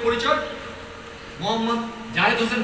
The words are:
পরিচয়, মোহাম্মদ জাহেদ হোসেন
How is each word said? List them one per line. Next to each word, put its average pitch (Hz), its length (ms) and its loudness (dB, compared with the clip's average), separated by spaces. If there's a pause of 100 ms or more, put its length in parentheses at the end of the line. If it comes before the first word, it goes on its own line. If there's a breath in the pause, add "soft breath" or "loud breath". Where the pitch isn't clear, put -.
পরিচয়, 269 340 4 (1000)
মোহাম্মদ 226 380 2 (360)
জাহেদ 214 260 4
হোসেন 226 220 2